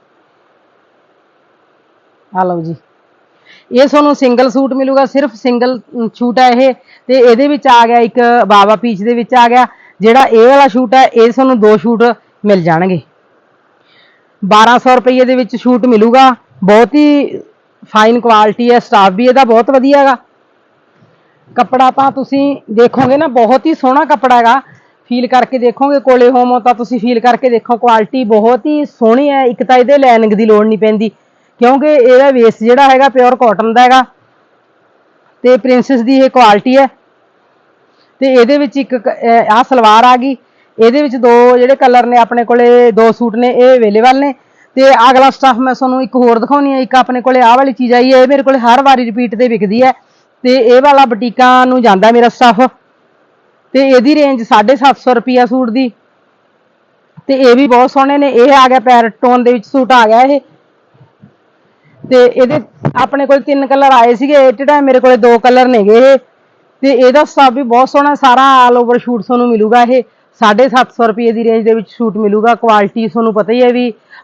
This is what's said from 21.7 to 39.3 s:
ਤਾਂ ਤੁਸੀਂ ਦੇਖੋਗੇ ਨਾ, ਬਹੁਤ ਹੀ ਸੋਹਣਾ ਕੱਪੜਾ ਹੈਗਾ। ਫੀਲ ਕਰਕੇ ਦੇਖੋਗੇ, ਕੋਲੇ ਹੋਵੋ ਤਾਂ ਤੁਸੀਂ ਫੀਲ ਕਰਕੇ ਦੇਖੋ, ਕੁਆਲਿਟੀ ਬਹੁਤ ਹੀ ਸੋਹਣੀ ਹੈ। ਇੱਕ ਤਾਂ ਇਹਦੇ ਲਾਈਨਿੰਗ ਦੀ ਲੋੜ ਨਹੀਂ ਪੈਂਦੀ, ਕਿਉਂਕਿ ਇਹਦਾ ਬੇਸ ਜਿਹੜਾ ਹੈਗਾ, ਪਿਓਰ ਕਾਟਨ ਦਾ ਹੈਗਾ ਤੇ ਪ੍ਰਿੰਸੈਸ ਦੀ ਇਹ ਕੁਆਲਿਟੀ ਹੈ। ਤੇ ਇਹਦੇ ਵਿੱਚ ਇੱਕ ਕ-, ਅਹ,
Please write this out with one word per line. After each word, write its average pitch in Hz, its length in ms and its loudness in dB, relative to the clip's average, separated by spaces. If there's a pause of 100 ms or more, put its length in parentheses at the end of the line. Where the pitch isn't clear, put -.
ਤਾਂ 269 200 -2
ਤੁਸੀਂ 277 440 -6 (160)
ਦੇਖੋਗੇ 247 460 0
ਨਾ, 320 100 -2
ਬਹੁਤ 247 380 0
ਹੀ 320 80 -2
ਸੋਹਣਾ 277 320 -2
ਕੱਪੜਾ 254 320 0
ਹੈਗਾ। 240 220 2 (500)
ਫੀਲ 240 180 -4
ਕਰਕੇ 247 300 -2
ਦੇਖੋਗੇ, 262 420 -2
ਕੋਲੇ 254 300 0
ਹੋਵੋ 247 300 -2
ਤਾਂ 247 140 0
ਤੁਸੀਂ 233 260 -6
ਫੀਲ 233 200 -4
ਕਰਕੇ 240 300 -2
ਦੇਖੋ, 233 280 -4
ਕੁਆਲਿਟੀ 226 460 -2
ਬਹੁਤ 220 420 -2
ਹੀ 302 200 -4
ਸੋਹਣੀ 254 440 -2
ਹੈ। 269 160 -2
ਇੱਕ 240 180 -4
ਤਾਂ 254 140 0
ਇਹਦੇ 254 200 2
ਲਾਈਨਿੰਗ 226 360 2
ਦੀ 214 120 -2
ਲੋੜ 214 200 2
ਨਹੀਂ 220 140 -2
ਪੈਂਦੀ, 214 300 -2 (500)
ਕਿਉਂਕਿ 254 280 0
ਇਹਦਾ 269 440 2
ਬੇਸ 233 300 2
ਜਿਹੜਾ 254 280 2
ਹੈਗਾ, 269 200 2
ਪਿਓਰ 247 260 0
ਕਾਟਨ 220 380 -2
ਦਾ 240 80 2
ਹੈਗਾ 254 220 2 (1400)
ਤੇ 254 160 2
ਪ੍ਰਿੰਸੈਸ 254 440 -2
ਦੀ 247 140 -2
ਇਹ 262 140 2
ਕੁਆਲਿਟੀ 240 480 2
ਹੈ। 269 100 2 (1300)
ਤੇ 269 140 -2
ਇਹਦੇ 254 240 2
ਵਿੱਚ 285 200 -4
ਇੱਕ 254 180 -6
ਕ-, 247 140 -6
ਅਹ, 233 420 -2